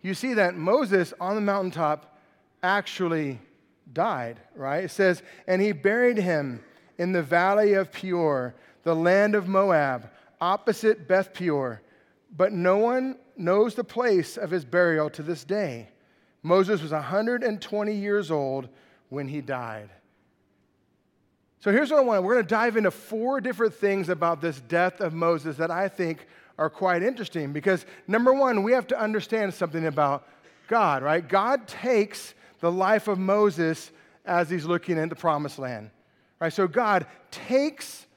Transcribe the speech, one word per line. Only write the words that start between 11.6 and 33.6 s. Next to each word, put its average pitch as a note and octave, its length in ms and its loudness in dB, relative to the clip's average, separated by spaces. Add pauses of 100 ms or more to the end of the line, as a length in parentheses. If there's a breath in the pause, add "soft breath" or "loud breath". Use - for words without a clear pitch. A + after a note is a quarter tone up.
But F#3+ 160 2
no F3+ 240 2
one B3+ 400 0 (200)
knows G3+ 380 2
the B3 80 -4
place A3 540 0
of F#3+ 160 -6
his F3 120 -4
burial D#3 460 2
to D3+ 140 -12
this D#3 180 -8
day." D3 460 -6 (560 soft breath)
Moses F#3 360 4
was D#3 120 -8
a D#3 100 -4
hundred A3 400 -2
and G#3+ 180 -4
twenty G#3 340 -4
years G3+ 360 -2
old C3+ 380 -4 (400 soft breath)
when C#3 180 -8
he D3 140 -8
died. A#2 500 -10 (1700)
So G#3 100 0
here's C4 220 4
what D4 80 6
I - 20 4
want. G#3+ 220 2
We're G#3+ 100 2
gonna A3 140 0
dive A3 280 0
into G#3 140 2
four A#3+ 500 -6
different A3 320 -2
things G3 360 -2
about E3+ 320 -2
this D3 220 -4
death F3 380 0
of E3 140 -4
Moses D#3+ 440 -2
that E3 120 -2
I F3+ 160 -2
think F3 400 -6 (320 soft breath)
are D#3 100 0
quite F3+ 360 0
interesting F3+ 480 -4
because, E3+ 340 0 (220 loud breath)
number A#3+ 240 4
one, B3+ 320 2
we A3+ 80 2
have B3 160 0
to A#3+ 120 -2
understand G#3+ 540 -2
something D#3+ 320 -4
about C#3+ 400 0 (400 soft breath)
God, D#3+ 380 2
right? D#3+ 220 0
God A3 420 2
takes - 680 -2 (240 soft breath)
the E3+ 140 0
life F#3+ 340 2
of G3 140 -2
Moses F#3 720 2 (340 soft breath)